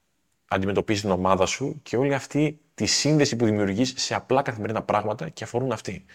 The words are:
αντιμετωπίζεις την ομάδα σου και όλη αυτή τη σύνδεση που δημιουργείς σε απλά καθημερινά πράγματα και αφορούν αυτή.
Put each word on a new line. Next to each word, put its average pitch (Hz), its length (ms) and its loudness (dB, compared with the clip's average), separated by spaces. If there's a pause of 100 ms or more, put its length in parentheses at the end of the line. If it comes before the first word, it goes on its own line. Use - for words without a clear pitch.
(480)
αντιμετωπίζεις 98 540 0
την 101 100 0
ομάδα 92 340 4
σου 143 380 -6
και - 140 -4
όλη 139 160 2
αυτή 147 460 -2 (140)
τη 107 120 -2
σύνδεση 143 500 2
που 120 100 2
δημιουργείς 104 500 2
σε - 200 -4
απλά 127 260 0
καθημερινά 110 400 -4
πράγματα 107 480 -2
και - 140 -12
αφορούν 127 280 -4
αυτή. 107 440 -8